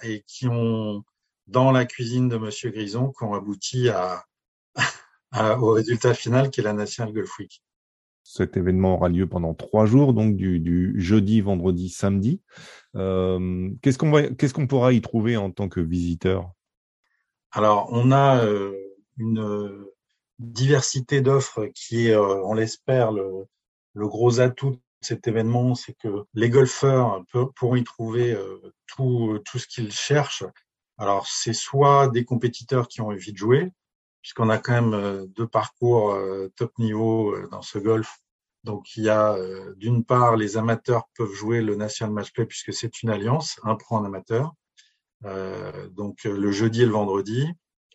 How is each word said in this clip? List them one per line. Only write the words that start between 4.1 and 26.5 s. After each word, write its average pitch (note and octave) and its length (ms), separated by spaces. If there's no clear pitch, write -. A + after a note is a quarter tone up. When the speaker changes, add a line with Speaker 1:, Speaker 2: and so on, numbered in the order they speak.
Speaker 1:
<laughs> - 560
à, A2 280
au A2+ 120
résultat A2+ 420
final B2+ 360
qui B2 120
est - 20
la G#2+ 80
National G#2 420
Golf G2+ 260
Week. F#2+ 220
Speaker 2:
Cet - 320
événement F#2 400
aura F2+ 140
lieu F2+ 180
pendant E2 260
trois G#2+ 320
jours, C3 280
donc A2 240
du, F#2 220
du F2+ 420
jeudi, G#2 400
vendredi, F#2 480
samedi. G2+ 520
Euh, F#2 760
qu'est-ce C3 160
qu'on D#3 140
va, D3 180
qu'est-ce B2+ 240
qu'on D3 140
pourra B2+ 260
y A2+ 80
trouver A#2 340
en G2 160
tant G2 160
que F2+ 140
visiteur ? F2 680
Speaker 1:
Alors, G#2 400
on A#2+ 200
a, C3+ 340
euh, G2 320
une G#2 680
diversité C3 840
d'offres B2+ 440
qui A#2 320
est, A2 80
euh, G2 300
on G#2 80
l'espère, A2+ 580
le, G2 340
le G#2 140
gros A#2 320
atout B2+ 320
de - 80
cet - 260
événement, A#2 460
c'est - 200
que G2+ 320
les A2+ 140
golfeurs B2+ 720